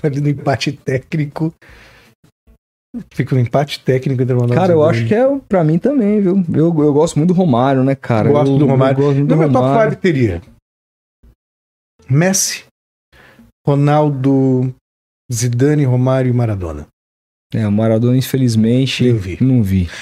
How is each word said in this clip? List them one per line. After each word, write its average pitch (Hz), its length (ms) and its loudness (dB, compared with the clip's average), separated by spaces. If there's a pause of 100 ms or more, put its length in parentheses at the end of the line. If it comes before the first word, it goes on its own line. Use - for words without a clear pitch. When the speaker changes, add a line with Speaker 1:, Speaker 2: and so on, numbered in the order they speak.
Speaker 1:
ali 139 140 -4
no 147 80 0
empate 139 420 -4
técnico. 147 800 -6 (1600)
Fico 131 220 -4
no 127 60 2
empate 139 400 -2
técnico 131 400 -2
entre 127 120 -2
Ronaldo 123 200 0
Speaker 2:
Cara, 180 180 2
Speaker 1:
e 165 40 2
Speaker 2:
eu 156 40 2
Speaker 1:
Zidane. 151 180 2
Speaker 2:
acho 117 120 -2
que 208 60 0
é 254 120 2
o, 277 140 -2
pra 175 240 -2
mim 160 120 2
também, 214 440 0
viu? 190 320 0
Eu, 156 140 2 (140)
eu 147 120 2
gosto 151 240 0
muito 170 160 2
do 165 40 -2
Romário, 135 460 2
né, 135 100 0
cara? 113 380 0
Speaker 1:
Gosto 143 220 2
Speaker 2:
Eu, 139 40 2
Speaker 1:
do 147 80 2
Speaker 2:
eu 135 40 2
Speaker 1:
Romário. 135 260 2
Speaker 2:
gosto 139 220 0
muito 143 120 0
Speaker 1:
No 160 60 2
Speaker 2:
do - 20 2
Speaker 1:
meu 156 140 2
top 131 160 2
Speaker 2:
Romário. 147 240 2
Speaker 1:
five - 100 -10
teria 120 400 0 (1700)
Messi, 175 540 -2 (1040)
Ronaldo, 139 1040 2 (580)
Zidane, 123 520 0
Romário 127 460 0
e 120 40 0
Maradona. 95 540 -4 (680)
Speaker 2:
É, 113 140 -2
o 101 40 0
Maradona, 113 460 2
infelizmente, 123 880 0
Speaker 1:
Eu 120 120 2
vi. 92 240 -8
Speaker 2:
não 127 220 2
vi. 92 260 0 (120)